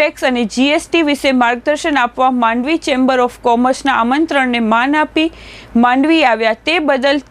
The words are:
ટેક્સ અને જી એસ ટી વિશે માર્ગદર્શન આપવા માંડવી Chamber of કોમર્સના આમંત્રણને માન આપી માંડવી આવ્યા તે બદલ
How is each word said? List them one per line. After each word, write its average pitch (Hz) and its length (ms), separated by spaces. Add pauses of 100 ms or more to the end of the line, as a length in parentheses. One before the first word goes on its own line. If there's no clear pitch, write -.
ટેક્સ 302 300
અને 240 100 (160)
જી 269 100 (120)
એસ - 100
ટી 330 220
વિશે 269 320
માર્ગદર્શન 277 600
આપવા 254 380
માંડવી 240 360 (120)
Chamber 262 280 (100)
of - 200
કોમર્સના 247 540
આમંત્રણને 254 720
માન 277 300
આપી 320 260 (560)
માંડવી 294 340 (140)
આવ્યા 220 340
તે 339 100 (120)
બદલ 277 400